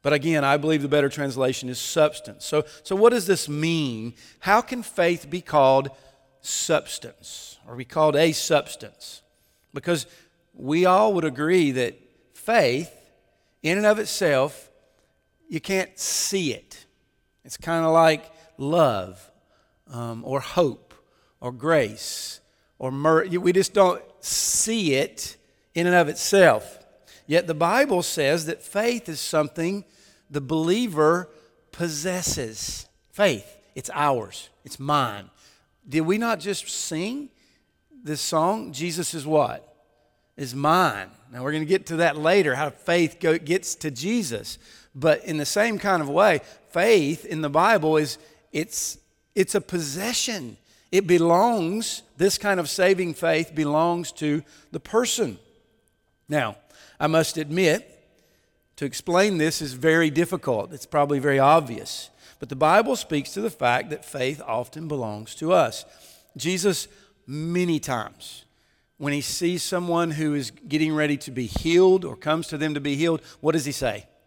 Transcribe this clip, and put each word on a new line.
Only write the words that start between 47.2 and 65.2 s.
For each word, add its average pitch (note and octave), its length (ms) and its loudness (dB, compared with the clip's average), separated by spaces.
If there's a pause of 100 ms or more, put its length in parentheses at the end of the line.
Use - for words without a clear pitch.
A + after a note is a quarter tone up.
in D#3 180 -6
the D3 80 -2
Bible D#3 480 4
is, D3+ 180 -2 (400)
it's, - 400 -6 (380)
it's - 200 0
a G3 60 2
possession. E3+ 960 -6 (340)
It F#3+ 160 2
belongs, F3+ 960 2 (140)
this F#3+ 220 2
kind G3 200 0
of D3+ 120 -4
saving F#3 420 2
faith D#3+ 420 0
belongs D#3 580 0
to D3+ 300 -2 (300)
the D#3 80 -8
person. G#3+ 580 -2 (880)
Now, B2+ 300 -2 (420)
I D3+ 80 -2
must D#3+ 300 2
admit, D#3+ 560 0 (840)
to C#3+ 100 -6
explain F3+ 500 2
this D#3+ 240 0
is C3+ 140 -8
very D#3+ 340 4
difficult. C#3+ 640 -2
It's C#3 140 -18
probably C#3+ 320 0
very C3+ 200 2
obvious. C#3 720 2 (300)
But C3+ 100 -12
the C3+ 80 -10
Bible G3+ 400 4
speaks - 380 -6
to G3+ 80 -6
the A3+ 80 -4
fact B2 400 0
that D3 140 -12
faith C#3 420 -6
often B2+ 420 -8
belongs A2 460 -8